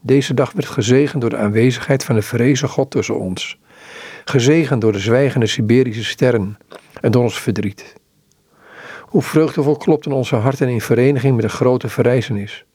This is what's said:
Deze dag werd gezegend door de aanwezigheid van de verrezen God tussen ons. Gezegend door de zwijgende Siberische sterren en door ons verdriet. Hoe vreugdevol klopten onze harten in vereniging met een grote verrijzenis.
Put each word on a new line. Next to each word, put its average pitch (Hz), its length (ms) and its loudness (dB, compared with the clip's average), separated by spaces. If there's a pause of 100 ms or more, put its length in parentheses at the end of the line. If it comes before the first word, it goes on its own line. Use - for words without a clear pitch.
Deze 135 320 2
dag 123 180 0
werd 165 160 -6
gezegend 131 540 2
door 117 80 -2
de - 80 -4
aanwezigheid 117 640 0
van 120 120 -2
de 107 60 2
verrezen 127 480 0
God 135 220 -4
tussen 110 280 -2
ons. - 400 -8 (640)
Gezegend 135 560 2
door 110 100 2
de 101 80 -2
zwijgende 120 480 2
Siberische 113 560 2
sterren 104 540 0 (440)
en 113 100 2
door 120 120 4
ons - 160 -2
verdriet. 101 540 -6 (1080)
Hoe - 200 0
vreugdevol 151 560 0
klopten 151 340 0
onze 131 240 0
harten 127 340 0
in 117 120 -2
vereniging 127 540 2
met 113 80 0
een 107 60 0
grote 127 400 0
verrijzenis. 123 840 -2